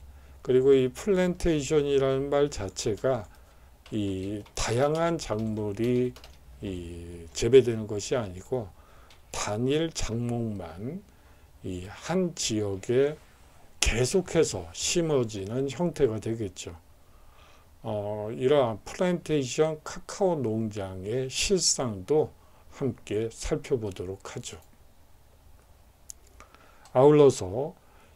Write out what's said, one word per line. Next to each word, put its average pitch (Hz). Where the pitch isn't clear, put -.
그리고 131
이 131
플랜테이션이라는 143
말 143
자체가 107
이 101
다양한 151
작물이 110
이 87
재배되는 117
것이 107
아니고 104
단일 135
작목만 117
이 92
한 175
지역에 113
계속해서 123
심어지는 127
형태가 135
되겠죠. 104
어, 107
이러한 127
플랜테이션 156
카카오 -
농장의 110
실상도 139
함께 113
살펴보도록 101
하죠. 107
아울러서 139